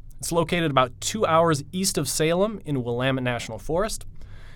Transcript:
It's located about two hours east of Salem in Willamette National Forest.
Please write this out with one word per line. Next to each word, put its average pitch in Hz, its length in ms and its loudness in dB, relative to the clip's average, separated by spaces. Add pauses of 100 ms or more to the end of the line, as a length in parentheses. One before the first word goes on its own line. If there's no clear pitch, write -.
(180)
It's - 120 -6
located 170 380 2
about 131 220 4 (100)
two 214 240 0
hours 165 460 4
east 190 260 -2
of 151 100 0
Salem 180 560 2
in 139 200 -2
Willamette 127 400 0
National 117 340 -2
Forest. 180 480 -2 (500)